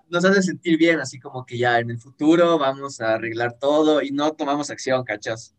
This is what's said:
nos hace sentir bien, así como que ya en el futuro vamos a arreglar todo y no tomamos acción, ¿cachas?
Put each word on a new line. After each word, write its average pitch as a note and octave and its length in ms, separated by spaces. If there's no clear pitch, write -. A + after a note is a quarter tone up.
nos F3 160
hace G3 180
sentir D#3+ 340
bien, E3 220
así C3 220
como B2+ 260
que B2 100
ya A#2+ 220
en A#2+ 120
el A#2 100
futuro E3 580
vamos C#3 420
a A2+ 140
arreglar A2+ 460
todo D3+ 420
y C#3 80
no D3 220
tomamos D3 380
acción, C3 340
¿cachas? A2+ 540